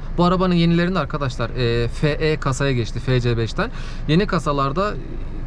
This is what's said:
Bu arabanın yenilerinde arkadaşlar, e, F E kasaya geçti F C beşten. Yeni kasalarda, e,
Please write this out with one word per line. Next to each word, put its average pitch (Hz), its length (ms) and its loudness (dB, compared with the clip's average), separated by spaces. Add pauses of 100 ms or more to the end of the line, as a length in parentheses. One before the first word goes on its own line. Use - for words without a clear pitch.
(180)
Bu 170 60 4
arabanın 180 300 2
yenilerinde 170 440 2
arkadaşlar, 135 520 -2
e, 120 380 0
F 151 200 0
E 156 280 0
kasaya 139 360 0
geçti 113 280 -2
F 127 200 2
C 117 160 2
beşten. 175 340 -2 (380)
Yeni 175 180 4
kasalarda, 147 640 0
e, 196 60 -6 (500)